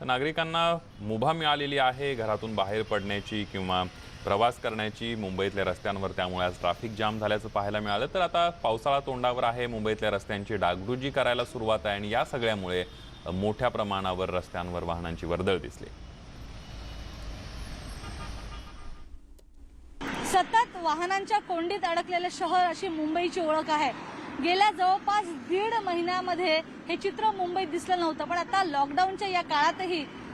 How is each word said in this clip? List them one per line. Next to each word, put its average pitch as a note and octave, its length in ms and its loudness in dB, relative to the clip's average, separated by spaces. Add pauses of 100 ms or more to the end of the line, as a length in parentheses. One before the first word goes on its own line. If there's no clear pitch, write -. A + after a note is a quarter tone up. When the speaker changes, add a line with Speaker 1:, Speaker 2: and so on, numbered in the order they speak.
Speaker 1:
नागरिकांना D#3+ 720 2 (220)
मुभा A2 340 0
मिळालेली D3 440 2
आहे C3+ 380 2
घरातून A2 400 -2
बाहेर G2+ 260 2
पडण्याची G2+ 680 -2
किंवा F#2 320 0 (400)
प्रवास A2 360 4
करण्याची A2 560 -4
मुंबईतल्या G2 480 0
रस्त्यांवर, F#2+ 480 -2
त्यामुळे F2+ 340 0
आज F2+ 140 0
ट्रॅफिक F2+ 320 -2
जाम G#2+ 280 -2
झाल्याचं G#2+ 280 0
पाहायला G#2 320 -2
मिळालं. G#2 340 0
तर F#3+ 80 0
आता E3+ 280 2
पावसाळा C#3 500 2
तोंडावर B2 440 0
आहे, A#2+ 240 2
मुंबईतल्या G#2+ 420 0
रस्त्यांची G2+ 460 -2
डागडुजी F#2+ 540 0
करायला B2 360 2
सुरुवात A2 380 0
आहे G#2 120 0
आणि G2+ 140 -4
या A#2+ 160 2
सगळ्यामुळे G2+ 580 0 (500)
मोठ्या G#2 360 2
प्रमाणावर F#2+ 600 0
रस्त्यांवर F2 540 -4
वाहनांची E2+ 420 -4
वर्दळ F2+ 320 2
दिसली. - 300 -10 (4000)
Speaker 2:
सतत A4 560 4
वाहनांच्या F#4 580 2
कोंडीत F4+ 440 0
अडकलेलं F4 480 0
शहर F4+ 340 4
अशी F4 220 0
मुंबईची E4 540 0
ओळख D#4 280 2
आहे. D4+ 220 4 (520)
गेल्या F#4+ 280 6
जवळपास G4+ 540 4
दीड E4+ 480 -2 (100)
महिन्यामध्ये F4 800 2 (260)
हे E4+ 80 -2
चित्र G#4+ 360 2
मुंबईत F#4 360 0
दिसलं F4 320 0
नव्हतं, D#4+ 260 0
पण E4+ 120 -2
आता F#4+ 260 2
लॉकडाऊनच्या D#4+ 640 2
या F4+ 140 2
काळातही E4 640 2 (280)